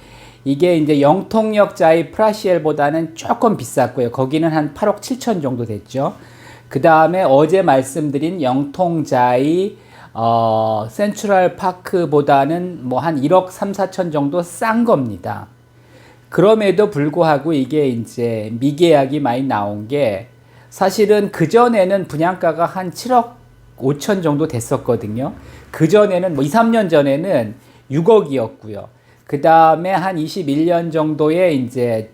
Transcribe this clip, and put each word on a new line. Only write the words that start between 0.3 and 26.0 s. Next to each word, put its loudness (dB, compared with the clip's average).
이게 2
이제 2
영통역자의 2
프라시엘보다는 -2
조금 -2
비쌌고요. -2
거기는 -2
한 -2
팔억 -2
칠천 -4
정도 -4
됐죠. -6
그 -4
다음에 4
어제 4
말씀드린 0
영통자의, 0
어, 0
센트럴파크보다는 0
뭐 -2
한 -2
일억 2
삼사천 -6
정도 -2
싼 -2
겁니다. -2
그럼에도 2
불구하고 0
이게 0
이제 -6
미계약이 2
많이 -2
나온 -4
게 -2
사실은 2
그전에는 2
분양가가 -2
한 -8
칠억 -2
오천 -2
정도 0
됐었거든요. -4
그전에는 2